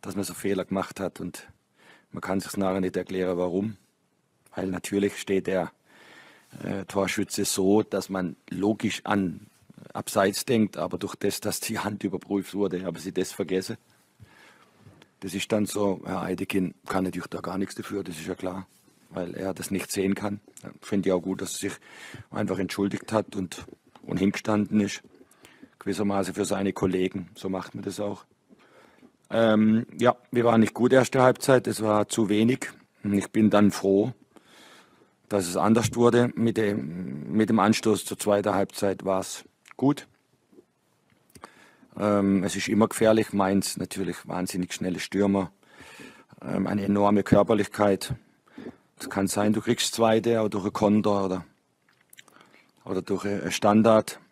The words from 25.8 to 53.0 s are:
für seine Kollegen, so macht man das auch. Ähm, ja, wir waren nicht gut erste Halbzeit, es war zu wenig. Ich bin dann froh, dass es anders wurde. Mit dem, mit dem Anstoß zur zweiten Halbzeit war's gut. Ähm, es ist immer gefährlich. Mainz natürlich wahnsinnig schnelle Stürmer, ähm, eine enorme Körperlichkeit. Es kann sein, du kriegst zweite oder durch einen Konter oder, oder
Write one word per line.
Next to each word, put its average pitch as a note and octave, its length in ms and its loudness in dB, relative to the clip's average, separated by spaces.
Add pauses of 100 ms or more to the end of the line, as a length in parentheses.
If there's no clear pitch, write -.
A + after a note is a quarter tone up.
für G2+ 100 0
seine G2 280 -2
Kollegen, F#2 600 -2
so - 140 -10
macht F#2+ 260 -8
man G2+ 100 -10
das G2+ 160 -8
auch. G#2 240 -6 (1040)
Ähm, A2 560 4 (120)
ja, A#2+ 180 4 (140)
wir A#2+ 140 2
waren A#2 160 6
nicht G#2+ 140 2
gut B2 180 4
erste C3 300 4
Halbzeit, B2+ 440 4
es A2 160 -4
war G#2+ 260 2
zu A2 200 0
wenig. A2+ 400 2 (340)
Ich G2+ 280 -2
bin G#2+ 200 4
dann G#2 200 6
froh, G2+ 440 2 (1120)
dass F#2+ 200 0
es F2+ 80 -4
anders A2 380 4
wurde. A#2+ 400 4
Mit A2+ 220 0
dem, F2 760 -4
mit G#2+ 160 2
dem A2+ 100 4
Anstoß G#2 460 4
zur - 140 -8
zweiten G2+ 360 2
Halbzeit G2 500 -2
war's F#2+ 400 -4 (320)
gut. C#3+ 300 0 (1900)
Ähm, G2 460 2
es G2 120 -4
ist G2 120 -4
immer G#2+ 200 4
gefährlich. A2 440 2
Mainz G2 440 0
natürlich F2+ 520 -8
wahnsinnig F2+ 440 -4
schnelle E2+ 280 -4
Stürmer, G2 500 0 (920)
ähm, F#2+ 240 -2
eine G2+ 180 -2
enorme G2+ 380 4
Körperlichkeit. G2+ 920 2 (840)
Es - 120 -12
kann G2 160 -2
sein, G#2 260 0
du G#2+ 80 0
kriegst - 340 -2
zweite A2+ 460 4
oder G#2+ 100 0
durch F#2+ 140 -4
einen G2+ 80 -2
Konter G2+ 520 2
oder, F#2 200 -4 (1400)
oder F#2 180 -4